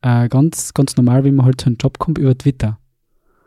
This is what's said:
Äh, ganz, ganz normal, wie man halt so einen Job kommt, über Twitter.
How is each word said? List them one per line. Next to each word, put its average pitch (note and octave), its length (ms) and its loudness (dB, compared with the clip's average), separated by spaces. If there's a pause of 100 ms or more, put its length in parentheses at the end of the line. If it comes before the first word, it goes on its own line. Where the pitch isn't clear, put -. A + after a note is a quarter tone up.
Äh, A#2+ 280 0
ganz, D3 440 -2
ganz - 240 -2
normal, B2+ 280 2
wie C#3 60 2
man C3+ 140 2
halt B2+ 160 2
so - 60 -6
einen A#2+ 100 -2
Job - 220 -4
kommt, D#3+ 200 -2
über C3 180 0
Twitter. A2 400 -4 (680)